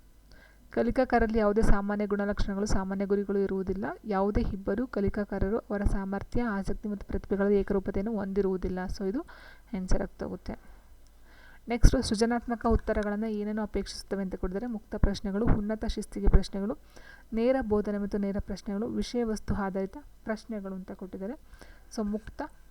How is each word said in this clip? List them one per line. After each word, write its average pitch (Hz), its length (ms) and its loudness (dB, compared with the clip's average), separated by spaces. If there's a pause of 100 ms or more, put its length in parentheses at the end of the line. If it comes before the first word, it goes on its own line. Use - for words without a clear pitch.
(720)
ಕಲಿಕಾಕಾರರಲ್ಲಿ 233 680 2
ಯಾವುದೇ 208 240 4
ಸಾಮಾನ್ಯ 208 440 6
ಗುಣಲಕ್ಷಣಗಳು, 202 600 0
ಸಾಮಾನ್ಯ 196 400 0
ಗುರಿಗಳು 202 320 0
ಇರುವುದಿಲ್ಲ. 190 460 -2 (200)
ಯಾವುದೇ 208 360 2
ಇಬ್ಬರು 208 460 -2
ಕಲಿಕಾಕಾರರು 202 720 -2
ಅವರ 202 240 -4
ಸಾಮರ್ಥ್ಯ, 196 600 0
ಆಸಕ್ತಿ 202 460 -2
ಮತ್ತು 208 180 -6
ಪ್ರತಿಭೆಗಳ 196 460 0
ಏಕರೂಪತೆಯನ್ನು 196 600 0
ಹೊಂದಿರುವುದಿಲ್ಲ. 190 720 -2
So 190 220 -4
ಇದು 233 120 -2 (560)
ಆನ್ಸರ್ 185 260 4
ಆಗ್ತಾ - 220 -8
ಹೋಗುತ್ತೆ. - 560 -10 (880)
ನೆಕ್ಸ್ಟ್, 240 340 6
ಸೃಜನಾತ್ಮಕ 233 640 0
ಉತ್ತರಗಳನ್ನು 214 600 0
ಏನನ್ನು 214 360 -4
ಅಪೇಕ್ಷಿಸುತ್ತವೆ 196 600 -6
ಅಂತ 190 120 -6
ಕೊಟ್ಟಿದ್ದಾರೆ. 196 320 -4
ಮುಕ್ತ 226 280 -8
ಪ್ರಶ್ನೆಗಳು, 202 520 0
ಉನ್ನತ 214 380 2
ಶಿಸ್ತಿಗೆ 208 440 -2
ಪ್ರಶ್ನೆಗಳು, 202 500 4 (540)
ನೇರ 233 280 4
ಬೋಧನೆ 208 380 0
ಮತ್ತು 202 200 -2
ನೇರ 196 220 0
ಪ್ರಶ್ನೆಗಳು, 202 460 -6
ವಿಷಯ 233 380 -2
ವಸ್ತು 214 300 -2
ಆಧಾರಿತ 190 420 -2 (280)
ಪ್ರಶ್ನೆಗಳು 208 500 -6
ಅಂತ 190 180 -10
ಕೊಟ್ಟಿದ್ದಾರೆ. 190 400 -10 (640)
So 226 60 -2
ಮುಕ್ತ 208 400 -6 (280)